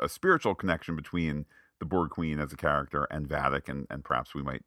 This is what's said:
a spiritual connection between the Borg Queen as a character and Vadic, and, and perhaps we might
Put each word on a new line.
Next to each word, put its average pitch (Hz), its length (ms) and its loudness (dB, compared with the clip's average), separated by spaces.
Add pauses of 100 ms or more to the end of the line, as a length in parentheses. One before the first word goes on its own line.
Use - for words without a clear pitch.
a - 80 0
spiritual 156 460 4
connection 85 400 0
between 76 500 0 (320)
the - 80 -6
Borg 85 240 2
Queen 78 300 -2
as 71 120 -4
a 73 60 -14
character 73 540 2
and 73 180 -4
Vadic, 69 400 0
and, 69 220 -6
and 71 120 -8
perhaps 64 300 -2
we 71 80 -6
might 65 260 -6